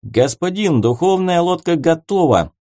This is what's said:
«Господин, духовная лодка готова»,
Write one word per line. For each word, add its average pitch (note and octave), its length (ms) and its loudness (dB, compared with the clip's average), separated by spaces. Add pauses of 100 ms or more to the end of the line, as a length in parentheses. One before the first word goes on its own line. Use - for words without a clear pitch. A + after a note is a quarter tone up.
«Господин, D3 800 -2
духовная F3+ 600 0
лодка F3 340 -2
готова», D#3+ 880 0